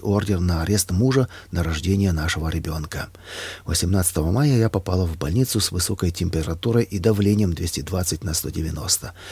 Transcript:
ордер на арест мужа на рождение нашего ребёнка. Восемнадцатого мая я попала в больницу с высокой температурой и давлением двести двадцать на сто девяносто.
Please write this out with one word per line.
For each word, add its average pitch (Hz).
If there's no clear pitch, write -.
ордер 101
на 87
арест 101
мужа 127
на 87
рождение 90
нашего 80
ребёнка. 78
Восемнадцатого 87
мая 131
я 113
попала 92
в 82
больницу 120
с -
высокой 90
температурой 87
и 101
давлением 101
двести 87
двадцать 87
на 80
сто -
девяносто. 80